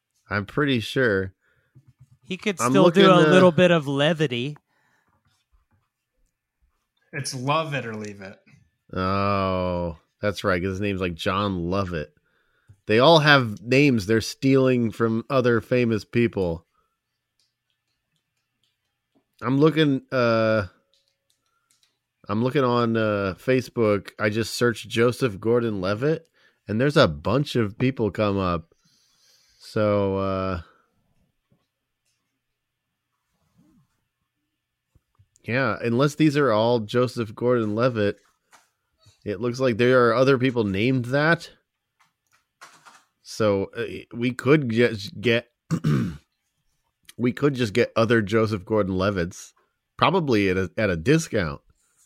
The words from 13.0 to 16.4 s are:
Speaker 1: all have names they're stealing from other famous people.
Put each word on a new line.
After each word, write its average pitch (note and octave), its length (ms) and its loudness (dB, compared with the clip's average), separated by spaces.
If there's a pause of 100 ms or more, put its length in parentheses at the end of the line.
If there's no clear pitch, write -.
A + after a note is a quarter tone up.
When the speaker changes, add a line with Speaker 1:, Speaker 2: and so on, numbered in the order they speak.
Speaker 1:
all D#3+ 180 6
have C3+ 420 4
names B2 460 2
they're A2 160 0
stealing C3 680 0
from A2+ 380 -2
other A#2+ 320 2
famous A#2 460 -2
people. F#2+ 580 -2 (2750)